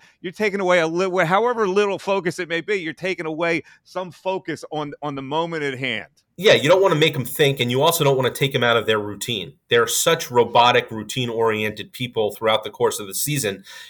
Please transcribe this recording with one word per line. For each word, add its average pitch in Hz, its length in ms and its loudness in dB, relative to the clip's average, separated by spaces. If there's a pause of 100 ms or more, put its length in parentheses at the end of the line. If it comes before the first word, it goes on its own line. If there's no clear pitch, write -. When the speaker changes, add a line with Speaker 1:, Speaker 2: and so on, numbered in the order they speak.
(220)
Speaker 1:
you're 180 100 -10
taking 202 280 -2
away 180 200 4
a 160 80 2
little, 180 360 0
however 214 440 2
little 196 320 0
focus 196 400 -2
it 170 100 -6
may 165 120 -2
be, 196 160 -4
you're 160 160 -6
taking 175 340 -6
away 165 340 -2 (220)
some 185 260 -10
focus 185 600 -8
on, 151 200 -6 (120)
on 143 100 -6
the 135 80 -8
moment 160 400 -4
at 139 160 -4
hand. 117 300 -6 (280)
Speaker 2:
Yeah, 185 180 4
you 120 140 2
don't 185 140 8
wanna 185 140 4
make 156 180 2
'em 131 120 -4
think, 139 340 0
and 120 100 0
you 131 140 2
also 165 200 2
don't 139 140 4
wanna 123 140 0
take 139 240 -2
'em 123 80 2
out 120 120 4
of 110 120 0
their 110 100 2
routine. 101 560 -8 (160)
They're 117 160 4
such 165 460 0
robotic, 120 580 4
routine-oriented 110 1040 -4
people 113 380 -4
throughout 110 320 0
the 104 80 -10
course 113 280 0
of 107 60 -8
the 95 80 -14
season. 104 500 -4 (260)